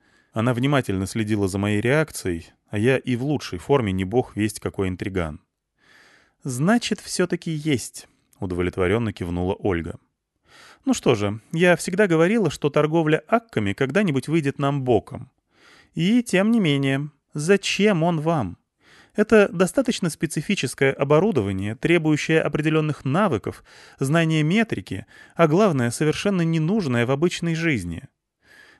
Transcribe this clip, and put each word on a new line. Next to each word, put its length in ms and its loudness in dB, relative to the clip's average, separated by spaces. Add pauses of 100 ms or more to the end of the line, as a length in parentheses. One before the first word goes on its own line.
(320)
Она 220 0
внимательно 520 0
следила 420 0
за 100 -4
моей 220 0
реакцией, 680 -2 (220)
а 100 -6
я 200 2
и 180 -4
в 80 -4
лучшей 340 -4
форме 340 0
не 120 -2
бог 320 -2
весть 240 -2
какой 280 -4
интриган. 520 -6 (1040)
«Значит, 560 0
все-таки 500 -4
есть», 560 -4 (320)
удовлетворенно 720 -2
кивнула 420 -4
Ольга. 440 -4 (840)
«Ну 100 2
что 220 2
же, 240 -2 (120)
я 220 4
всегда 320 0
говорила, 420 2
что 220 -4
торговля 560 2
акками 460 0
когда-нибудь 560 0
выйдет 300 0
нам 240 -2
боком. 480 0 (640)
И 280 2
тем 300 2
не 80 2
менее, 500 0 (240)
зачем 720 2
он 160 0
вам? 360 -2 (600)
Это 320 4
достаточно 640 0
специфическое 840 -2
оборудование, 840 0
требующее 640 0
определенных 640 -2
навыков, 600 -2 (340)
знания 460 2
метрики, 640 -2 (280)
а 140 4
главное, 420 2
совершенно 520 0
ненужное 600 0
в 60 0
обычной 460 0
жизни. 480 -2 (760)